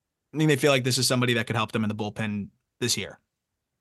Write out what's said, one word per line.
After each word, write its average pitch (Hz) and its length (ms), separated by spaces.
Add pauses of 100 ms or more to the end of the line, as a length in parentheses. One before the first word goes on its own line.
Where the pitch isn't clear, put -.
(340)
I 135 40
think 156 100
they 147 80
feel 143 160
like 131 140
this 127 120
is 123 100
somebody 123 260
that 117 120
could 113 120
help 110 160
them 110 100
in 107 60
the 107 60
bullpen 104 520 (320)
this 120 180
year. 87 220 (600)